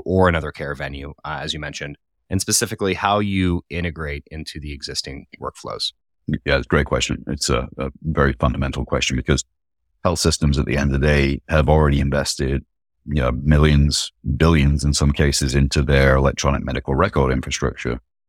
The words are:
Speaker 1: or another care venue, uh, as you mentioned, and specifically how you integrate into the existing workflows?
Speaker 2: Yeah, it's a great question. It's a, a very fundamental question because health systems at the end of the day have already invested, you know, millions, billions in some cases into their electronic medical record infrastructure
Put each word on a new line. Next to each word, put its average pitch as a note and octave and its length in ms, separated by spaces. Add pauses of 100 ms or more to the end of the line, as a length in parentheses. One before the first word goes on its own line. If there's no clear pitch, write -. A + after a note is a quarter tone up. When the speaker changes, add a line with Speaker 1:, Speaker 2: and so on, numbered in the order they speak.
Speaker 1:
or F#2 220
another D#2 240
care D2 240
venue, C#2 360 (120)
uh, - 180
as - 100
you D#2 80
mentioned, D2 360 (340)
and F#2+ 100
specifically G#2 540
how G2+ 240
you F#2+ 500
integrate D#2+ 600
into D#2 280
the D2 140
existing C#2 540 (140)
workflows? - 520 (540)
Speaker 2:
Yeah, C#2+ 120
it's C2 80
a - 20
great D2 180
question. - 400
It's C#2+ 240
a, B1 160 (120)
a C2+ 120 (120)
very D2 320
fundamental C2 500
question C2 320
because C2 280 (600)
health E2+ 160
systems D2+ 400
at - 60
the B1+ 100
end C#2 180
of C#2 60
the C#2 40
day C#2+ 440
have D2+ 200
already D2+ 300
invested, C#2 680 (420)
you D2 140
know, B1 120
millions, D2 800 (240)
billions D2 480
in C#2+ 80
some C#2+ 180
cases C#2+ 460
into C#2 260
their C2+ 320
electronic C2+ 480
medical B1+ 320
record C#2 380
infrastructure B1+ 640 (300)